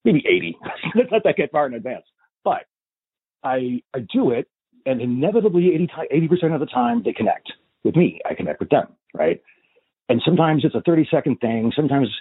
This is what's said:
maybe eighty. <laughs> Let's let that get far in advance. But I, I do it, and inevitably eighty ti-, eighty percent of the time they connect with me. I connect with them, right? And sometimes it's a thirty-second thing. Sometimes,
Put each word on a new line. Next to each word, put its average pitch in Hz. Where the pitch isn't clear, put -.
maybe 175
eighty. 87
<laughs> -
Let's 254
let 214
that 165
get 147
far 147
in 123
advance. 117
But 123
I, 127
I 139
do 226
it, 120
and 127
inevitably 175
eighty 165
ti-, 160
eighty 160
percent 165
of 143
the 156
time 120
they -
connect -
with 156
me. 165
I -
connect -
with -
them, 143
right? -
And 117
sometimes 160
it's 147
a 110
thirty-second 156
thing. 113
Sometimes, 139